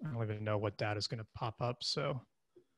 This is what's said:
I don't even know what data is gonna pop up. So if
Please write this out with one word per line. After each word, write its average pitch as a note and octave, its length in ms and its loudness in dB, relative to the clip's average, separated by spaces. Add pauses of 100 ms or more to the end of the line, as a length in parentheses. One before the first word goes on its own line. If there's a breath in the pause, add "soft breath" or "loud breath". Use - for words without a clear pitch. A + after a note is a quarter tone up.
I D3+ 80 -2
don't A#2 100 0
even G#2+ 220 0
know G#2+ 140 4
what G#2 200 0
data G#2 180 2
is G2+ 100 0
gonna A2 280 -4
pop - 260 -4
up. B2 240 0
So D3 360 0 (360)
if - 60 -20 (160)